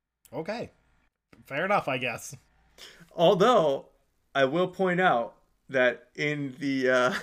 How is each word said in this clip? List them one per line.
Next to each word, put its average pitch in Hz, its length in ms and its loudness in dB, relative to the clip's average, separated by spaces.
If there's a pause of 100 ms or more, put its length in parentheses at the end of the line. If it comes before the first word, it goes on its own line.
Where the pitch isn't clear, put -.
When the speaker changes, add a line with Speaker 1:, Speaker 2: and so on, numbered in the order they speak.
(340)
Speaker 1:
Okay. 208 360 -10 (760)
Fair 147 180 -8
enough, 196 240 -2
I 131 100 -4
guess. 120 380 -10 (800)
Speaker 2:
Although, 175 680 4 (460)
I 139 120 2
will 165 240 0
point 185 320 -2
out 127 340 0 (340)
that 127 460 0
in 147 460 -6
the, 135 280 -2
uh, 127 340 2